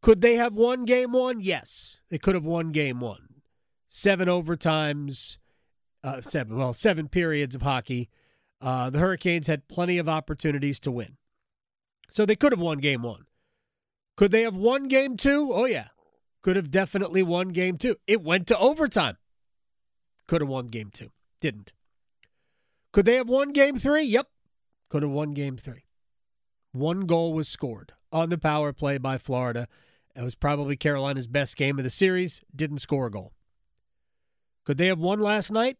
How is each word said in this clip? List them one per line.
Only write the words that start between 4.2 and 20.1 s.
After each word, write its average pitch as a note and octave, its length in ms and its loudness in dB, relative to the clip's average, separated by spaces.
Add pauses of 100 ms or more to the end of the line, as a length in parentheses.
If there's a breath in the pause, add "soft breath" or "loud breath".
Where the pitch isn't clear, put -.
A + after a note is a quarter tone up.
overtimes, D#3 1080 -2 (680)
uh, C3 160 -8
seven, A#2 360 -6
well, B2+ 160 -2
seven D3+ 360 0
periods D3 480 -2
of A#2+ 60 -6
hockey. B2+ 460 -2 (520)
Uh, B2+ 300 -2
the C#3+ 100 0
Hurricanes E3+ 480 0
had D3+ 180 -2
plenty F3 320 -2
of D#3+ 100 -2
opportunities D3 720 -2
to C#3 120 -4
win. A#2+ 240 -8 (920)
So G#3+ 160 2
they G#3+ 100 2
could C#4+ 160 4
have F#3+ 80 -2
won D#3+ 180 0
game C3+ 240 0
one. A#2+ 240 -10 (920)
Could G3+ 140 6
they A3 120 4
have A3 140 -2
won B3 280 2
game C4 320 2
two? C#4 360 2
Oh, G#3 120 2
yeah. F#3 240 -2 (540)
Could F#3 120 2
have E3+ 160 -2
definitely F#3+ 540 2
won F3 240 0
game F3+ 280 -2
two. B3 200 -2 (100)
It G3+ 160 2
went E3+ 260 2
to A3+ 100 4
overtime. A3 580 2 (1080)